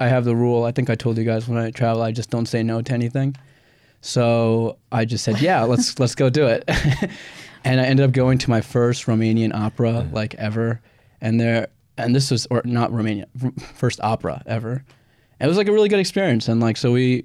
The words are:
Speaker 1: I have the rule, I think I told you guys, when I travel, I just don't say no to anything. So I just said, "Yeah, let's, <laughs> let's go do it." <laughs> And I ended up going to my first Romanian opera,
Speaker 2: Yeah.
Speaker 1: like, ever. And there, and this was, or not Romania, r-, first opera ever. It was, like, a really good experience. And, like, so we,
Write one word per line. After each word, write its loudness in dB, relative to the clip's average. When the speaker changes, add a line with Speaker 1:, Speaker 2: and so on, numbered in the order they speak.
Speaker 1:
I 2
have 2
the 2
rule, 2
I -2
think -2
I 0
told -2
you -2
guys, -2
when -2
I -2
travel, 0
I -2
just -8
don't -2
say -2
no -2
to -6
anything. -2
So 0
I 0
just -4
said, 0
"Yeah, 2
let's, 0
<laughs> -
let's 0
go 2
do 2
it." 0
<laughs> 0
And 4
I 2
ended 4
up 4
going 4
to -2
my 4
first 0
Romanian 2
opera, -2
Speaker 2:
Yeah. -2
Speaker 1:
like, -4
ever. -4
And 0
there, 0
and 0
this 2
was, 0
or 2
not 0
Romania, -2
r-, -2
first -4
opera -4
ever. -6
It 0
was, 2
like, 2
a 2
really 4
good 2
experience. 0
And, 2
like, 0
so 2
we, 2